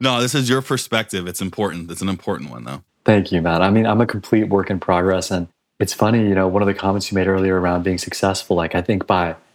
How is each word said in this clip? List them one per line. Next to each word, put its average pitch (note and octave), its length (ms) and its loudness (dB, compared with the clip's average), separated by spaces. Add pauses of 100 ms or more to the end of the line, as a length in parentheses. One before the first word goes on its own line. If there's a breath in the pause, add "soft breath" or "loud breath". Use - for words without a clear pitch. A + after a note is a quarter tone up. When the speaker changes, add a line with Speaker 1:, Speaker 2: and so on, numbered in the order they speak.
Speaker 1:
No, B2+ 200 0
this B2 140 -2
is C3 140 0
your C3 140 2
perspective. A2 640 -4
It's F2+ 160 -8
important. F2 480 -6
It's D#2 100 -10
an F#2+ 80 -4
important F2 420 -6
one, A#1 140 -14
though. C2+ 180 -12 (220)
Speaker 2:
Thank G#2 280 4
you, E2+ 100 2
man. E2+ 200 2
I G2 80 4
mean, A2 160 4
I'm G#2+ 140 2
a A#2 60 4
complete G#2+ 420 0
work G2 220 0
in F#2+ 100 -2
progress. F#2 500 0
And F2 180 -2 (320)
it's G2 120 -2
funny, A2+ 360 2
you G2 60 4
know, F#2+ 140 2
one G2 140 2
of G2 40 2
the G2 80 0
comments G2 360 -2
you G2 60 -6
made F#2 100 2
earlier F#2+ 340 2
around F2 220 0
being F2+ 160 -2
successful, - 580 -2
like, E2 180 -2
I F2+ 80 0
think G2 240 -2
by F2 300 0 (180)